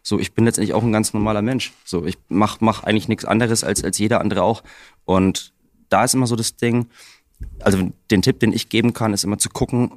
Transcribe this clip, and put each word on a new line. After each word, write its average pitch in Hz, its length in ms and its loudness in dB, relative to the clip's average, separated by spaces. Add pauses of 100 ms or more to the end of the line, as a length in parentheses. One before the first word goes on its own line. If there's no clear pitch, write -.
So, - 160 -2
ich - 140 -4
bin 113 140 2
letztendlich 107 280 -2
auch 110 80 0
ein 117 100 0
ganz 107 200 0
normaler 107 300 -2
Mensch. 123 300 -4 (120)
So, 85 220 -6
ich 92 100 -4 (120)
mach, 104 320 0
mach 113 220 2
eigentlich 107 260 0
nichts 110 180 -4
anderes 113 360 2
als, 98 220 -2
als 98 140 -4
jeder 107 220 2
andere 95 220 0
auch. 110 200 2 (420)
Und 92 480 2 (380)
da 101 140 4
ist 131 100 0
immer 131 120 2
so 117 100 -2
das 113 200 -6
Ding, 120 300 0 (760)
also 95 300 2 (200)
den 98 100 4
Tipp, 131 200 0
den 107 120 2
ich - 160 -6
geben 117 240 2
kann, 110 220 -2
ist - 100 -4
immer 101 140 -2
zu - 100 -2
gucken, 123 480 -2